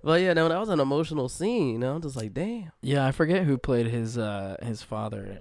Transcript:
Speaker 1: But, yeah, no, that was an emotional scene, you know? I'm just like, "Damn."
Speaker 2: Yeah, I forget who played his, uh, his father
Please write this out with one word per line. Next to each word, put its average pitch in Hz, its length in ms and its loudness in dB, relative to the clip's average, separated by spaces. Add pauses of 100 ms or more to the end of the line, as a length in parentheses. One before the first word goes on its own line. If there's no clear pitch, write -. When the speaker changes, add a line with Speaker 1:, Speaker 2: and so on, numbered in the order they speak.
Speaker 1:
But, 160 160 6
yeah, 185 120 4
no, 165 160 6
that 165 100 2
was 220 100 -2
an 170 120 4
emotional 143 480 2
scene, 185 460 0
you 117 40 -2
know? 127 160 0
I'm 165 80 -6
just 135 140 -8
like, 110 180 -6
"Damn." 196 380 -6 (100)
Speaker 2:
Yeah, 135 240 2
I 135 60 4
forget 170 320 0
who 139 120 2
played 123 300 0
his, 113 320 -2
uh, 101 420 -6
his 113 220 -8
father 107 580 -8